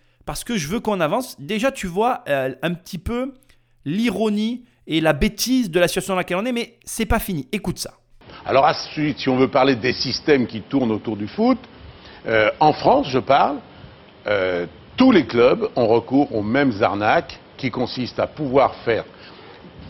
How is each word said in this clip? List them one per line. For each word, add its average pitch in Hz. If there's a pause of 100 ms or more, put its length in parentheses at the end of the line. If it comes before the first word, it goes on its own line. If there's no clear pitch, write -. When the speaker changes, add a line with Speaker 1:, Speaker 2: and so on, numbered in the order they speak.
(260)
Speaker 1:
parce 147
que 233
je 147
veux 202
qu'on 208
avance. 196
Déjà, 214
tu 269
vois, 202
euh, 135
un 170
petit 170
peu 247 (500)
l'ironie 214 (220)
et 156
la 156
bêtise 214
de 165
la 175
situation 185
dans 185
laquelle 175
on 190
est, 254
mais 233
c'est -
pas 220
fini. 180
Écoute 185
ça. - (520)
Speaker 2:
Alors 135
ensuite, 151
si -
on 127
veut 127
parler 135
des 120
systèmes 131
qui 110
tournent 127
autour 107
du 104
foot, 240 (680)
euh, 110 (100)
en 156
France, 233
je 127
parle, 175 (680)
euh, 92 (300)
tous 262
les 180
clubs 127
ont 120
recours 120
aux 107
mêmes 131 (100)
arnaques 104 (180)
qui 127
consistent 123
à 101
pouvoir 131 (100)
faire 107 (880)